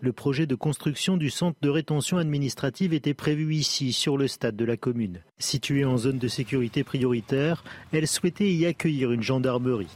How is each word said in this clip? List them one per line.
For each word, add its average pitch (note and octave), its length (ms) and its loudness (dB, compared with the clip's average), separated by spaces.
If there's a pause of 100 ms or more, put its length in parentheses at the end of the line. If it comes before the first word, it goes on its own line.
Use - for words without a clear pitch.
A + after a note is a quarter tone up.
Le B2+ 100 0
projet C#3+ 360 0
de C3+ 60 2
construction D3+ 640 -2
du D3+ 140 0
centre E3+ 320 -2
de C#3+ 80 2
rétention D3+ 480 0
administrative D3 760 0
était C#3+ 200 0
prévu D#3 420 0
ici, C3+ 380 0
sur C#3+ 240 0
le C#3 100 2
stade A2+ 300 -2
de A2+ 80 0
la A#2 100 2
commune. A2 460 -4 (180)
Situé C#3 460 0
en B2+ 120 4
zone C3 200 0
de B2 100 -2
sécurité C3 560 -2
prioritaire, C3+ 800 0 (300)
elle D#3 120 2
souhaitait F#3 460 0
y E3 140 4
accueillir D3 480 2
une A#2 100 0
gendarmerie. B2 720 0